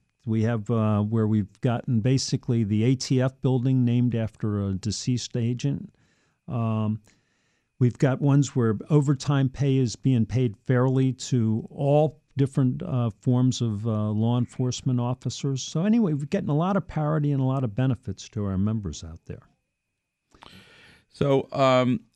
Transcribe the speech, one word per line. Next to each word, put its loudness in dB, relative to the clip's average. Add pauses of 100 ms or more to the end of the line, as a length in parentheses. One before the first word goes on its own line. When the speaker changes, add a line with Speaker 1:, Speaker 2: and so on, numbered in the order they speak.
(280)
Speaker 1:
We 0
have, -2
uh, 2
where 0
we've -2
gotten -2
basically 0
the 0
A 2
T 0
F -2
building 2
named 2
after -4
a -2
deceased -4
agent. -4 (560)
Um, -2 (800)
we've 4
got 2
ones 2
where 2 (140)
overtime 2
pay 0
is 0
being 2
paid -2 (100)
fairly 2
to 0
all 0 (160)
different, 0
uh, -2 (100)
forms 2
of, -2
uh, 0
law 2
enforcement -2
officers. -4
So -4
anyway, 2
we're -4
getting -4
a 2
lot 0
of -4
parity -2
and 0
a 0
lot 0
of -4
benefits -4
to -6
our -2
members -4
out -16
there. -14 (1700)
Speaker 2:
So, 0
um, 2 (140)